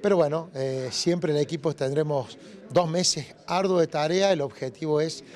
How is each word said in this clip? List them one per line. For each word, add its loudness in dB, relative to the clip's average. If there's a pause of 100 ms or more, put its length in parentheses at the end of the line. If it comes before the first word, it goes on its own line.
pero 4
bueno, 0
eh, -4
siempre 0
en 2
el 2
equipo -2
tendremos -2 (320)
dos 4
meses -2 (120)
arduos 2
de 4
tarea. 2
El 2
objetivo -2
es -6 (140)